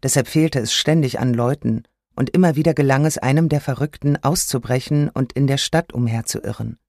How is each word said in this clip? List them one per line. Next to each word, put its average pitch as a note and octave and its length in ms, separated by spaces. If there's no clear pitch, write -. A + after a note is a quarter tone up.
deshalb - 240
fehlte D#3 320
es A2+ 140
ständig D3+ 460
an B2 140
Leuten, A#2 500
und B2+ 140
immer F3 260
wieder D#3 180
gelang C#3 320
es D#3 120
einem D3 320
der D3 120
Verrückten C#3+ 600
auszubrechen C#3+ 880
und B2+ 240
in C#3 140
der C3+ 100
Stadt - 340
umherzuirren. A2+ 880